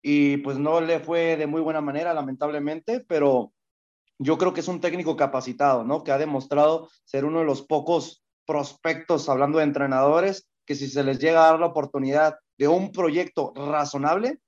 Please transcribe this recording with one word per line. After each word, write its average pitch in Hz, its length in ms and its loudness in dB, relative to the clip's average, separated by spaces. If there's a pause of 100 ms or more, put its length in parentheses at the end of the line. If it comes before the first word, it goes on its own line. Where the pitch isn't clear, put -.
y 143 340 2
pues 139 200 -6
no 156 240 2
le 165 180 0
fue 165 380 0
de 151 100 -4
muy 160 140 -2
buena 156 180 -2
manera, 151 340 -4
lamentablemente, 147 960 -6
pero 139 460 2 (640)
yo 147 180 0
creo 180 160 0
que 180 60 -6
es 151 80 -6
un 175 140 -4
técnico 165 340 -2
capacitado, 131 720 0
¿no? 151 180 -2
Que 143 80 -4
ha 135 60 2
demostrado 151 720 0 (160)
ser 139 180 -4
uno 160 160 -2
de 160 60 0
los 139 160 0
pocos 156 640 -2 (220)
prospectos, 151 840 -2
hablando 143 300 2
de 156 40 2
entrenadores, 143 840 2 (160)
que 143 100 -6
si 139 140 -8
se 139 140 -2
les 135 160 -2
llega 160 260 6
a 160 60 8
dar 160 100 2
la 170 60 2
oportunidad 147 680 0 (220)
de 143 100 2
un 185 240 2
proyecto 170 640 -2
razonable 147 920 -2